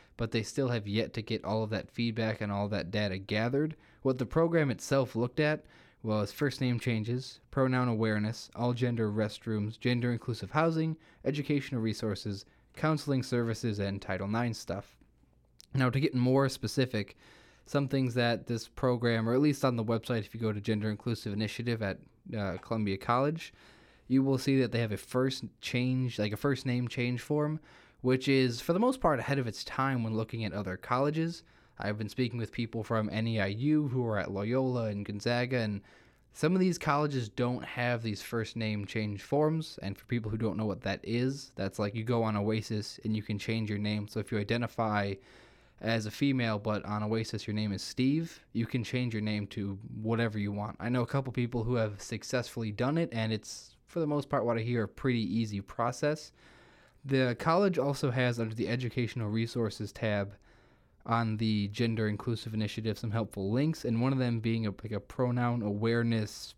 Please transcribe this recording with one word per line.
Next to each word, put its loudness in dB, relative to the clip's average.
but -4
they 0
still 0
have -2
yet 0
to -6
get -4
all 0
of -4
that -4
feedback -2
and -2
all 0
that -4
data 0
gathered. 0
What 2
the 0
program 4
itself 0
looked 0
at 2
was 0
first -2
name 2
changes, -2
pronoun 2
awareness, 0
all 0
gender 2
restrooms, -2
gender 2
inclusive -4
housing, 2
educational 0
resources, -4
counseling 2
services, 0
and -2
Title -4
nine 0
stuff. -8
Now, 2
to 0
get 2
more 4
specific, -2
some 0
things 2
that 2
this -4
program, 2
or 2
at 6
least 4
on 4
the 0
website, 0
if -8
you -10
go 0
to -4
Gender 0
Inclusive -4
Initiative -2
at, -2
uh, -2
Columbia 0
College, 0
you 6
will 4
see 4
that 2
they 0
have 0
a -2
first 0
change, 0
like 2
a -4
first 0
name 0
change -2
form, 0
which 2
is, 4
for 0
the 4
most 2
part, 4
ahead 0
of -2
its -8
time 0
when 0
looking -2
at -4
other -4
colleges. 0
I've -2
been -4
speaking -2
with -4
people -4
from 2
N 0
E 2
I 2
U 2
who 0
are 0
at -2
Loyola 0
and -2
Gonzaga, 0
and 0
some 2
of 4
these 4
colleges 2
don't -2
have -2
these -2
first -4
name -2
change -2
forms. 0
And -6
for -20
people -2
who -2
don't 0
know -2
what -2
that -4
is, -2
that's -4
like -2
you -4
go 2
on 2
Oasis -2
and 0
you 0
can -4
change -2
your -2
name. -2
So -6
if -8
you 0
identify 0
as 0
a -4
female, 2
but -2
on -2
Oasis -2
your -2
name 0
is -4
Steve, 0
you 2
can -2
change -2
your -2
name 0
to -4
whatever 0
you -2
want. -6
I -4
know 2
a 0
couple -2
people 0
who 0
have 0
successfully -4
done 0
it, 0
and 0
it's, -10
for -6
the 0
most 0
part, 2
what 2
I 0
hear, 2
a 0
pretty 0
easy 0
process. -2
The 2
college 4
also 2
has, 2
under -2
the -2
Educational -2
Resources -2
tab -2
on 0
the 2
Gender 0
Inclusive -4
Initiative, -2
some -4
helpful -2
links, 2
and 2
one 4
of 2
them 2
being 0
a, 0
like, -8
a -2
pronoun 0
awareness 0